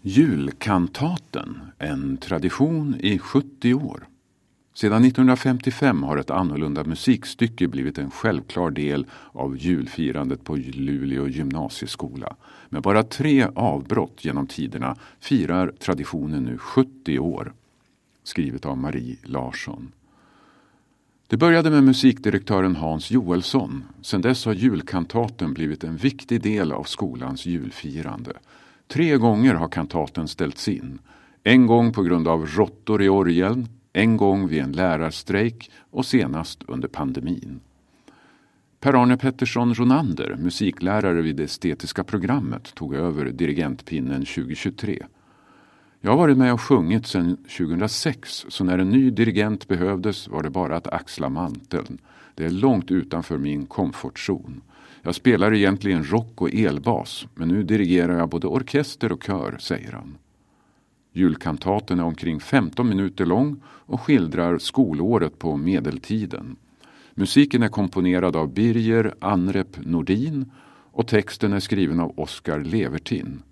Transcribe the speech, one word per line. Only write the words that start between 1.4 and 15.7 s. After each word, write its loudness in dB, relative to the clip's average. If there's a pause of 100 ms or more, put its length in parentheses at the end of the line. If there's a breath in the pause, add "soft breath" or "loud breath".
en -4
tradition -2
i 0
sjuttio 0
år. -4 (640)
Sedan 2
nittonhundrafemtiofem 4
har -2
ett -4
annorlunda -2
musikstycke 0
blivit -4
en -6
självklar -2
del -2 (260 loud breath)
av -6
julfirandet -2
på -6
Luleå -4
gymnasieskola. -8 (340 loud breath)
Med -6
bara 4
tre 2
avbrott -2
genom -4
tiderna -6 (240 loud breath)
firar 0